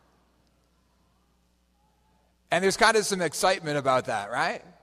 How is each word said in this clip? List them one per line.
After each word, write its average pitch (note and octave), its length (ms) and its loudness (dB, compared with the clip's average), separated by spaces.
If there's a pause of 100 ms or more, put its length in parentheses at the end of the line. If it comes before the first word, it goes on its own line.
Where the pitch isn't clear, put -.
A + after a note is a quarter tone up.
(2500)
And E3+ 100 2
there's F#3+ 140 2
kind A3 220 4
of G#3 80 0
some F#3+ 160 -4
excitement E3+ 560 -2
about C3 280 0
that, G#2+ 240 -4
right? D#3 320 -4 (220)